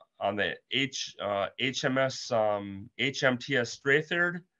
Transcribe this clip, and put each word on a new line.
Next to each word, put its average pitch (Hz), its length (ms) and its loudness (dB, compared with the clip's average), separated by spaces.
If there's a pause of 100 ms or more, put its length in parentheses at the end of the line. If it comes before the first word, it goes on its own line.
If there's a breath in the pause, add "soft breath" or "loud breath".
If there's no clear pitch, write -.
(200)
on 101 160 0
the 95 180 2 (160)
H, 135 480 -2
uh, 98 280 0 (120)
H 131 280 -2
M 131 100 0
S, 135 340 -2
um, 104 680 0
H 135 240 0
M 127 160 4
T 135 180 -2
S 120 180 0
Strathard. 170 680 0 (160)